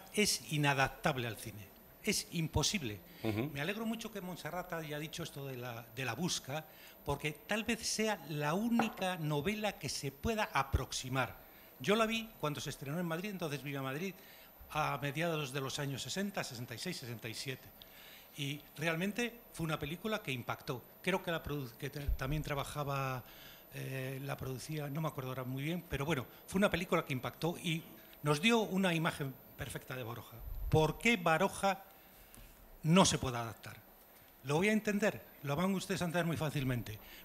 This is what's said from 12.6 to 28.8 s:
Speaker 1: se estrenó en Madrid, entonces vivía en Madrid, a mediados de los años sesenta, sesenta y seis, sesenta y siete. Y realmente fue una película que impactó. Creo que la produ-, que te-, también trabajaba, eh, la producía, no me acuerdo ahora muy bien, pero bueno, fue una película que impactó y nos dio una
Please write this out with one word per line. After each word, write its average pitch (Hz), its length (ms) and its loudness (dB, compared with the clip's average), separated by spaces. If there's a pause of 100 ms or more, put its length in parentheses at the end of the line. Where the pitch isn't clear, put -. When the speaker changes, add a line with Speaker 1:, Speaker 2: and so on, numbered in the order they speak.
Speaker 1:
se 151 80 -6
estrenó 143 320 -6
en 175 40 0
Madrid, 175 260 -2
entonces 156 300 -4
vivía 139 180 -4
en 135 60 -4
Madrid, 160 280 -4 (580)
a 143 300 2
mediados 147 500 0
de 143 80 -2
los 135 200 -4
años 139 220 -2
sesenta, 190 440 -2
sesenta 120 280 -8
y 110 60 -10
seis, 180 160 -4
sesenta 117 320 -8
y 110 60 -6
siete. - 340 -8 (680)
Y 143 220 -4 (160)
realmente 190 580 0 (200)
fue 160 120 -4
una 160 140 0
película 202 420 -4
que - 100 -6
impactó. 123 520 -4 (180)
Creo 180 220 2
que 175 80 -2
la 160 100 0
produ-, 147 360 -4
que 135 120 -6
te-, 147 120 -8 (160)
también 143 260 0
trabajaba, 139 800 -2 (500)
eh, 135 520 -6
la 139 100 -2
producía, 143 540 -4
no 143 100 -2
me 156 80 0
acuerdo 131 220 -4
ahora 131 160 -4
muy 131 180 -4
bien, 170 260 -2
pero 139 160 0
bueno, 143 200 2 (200)
fue - 140 0
una 202 100 8
película 175 360 4
que 147 80 -2
impactó 131 500 0
y 160 180 0 (420)
nos 147 180 6
dio 226 180 8
una 185 340 4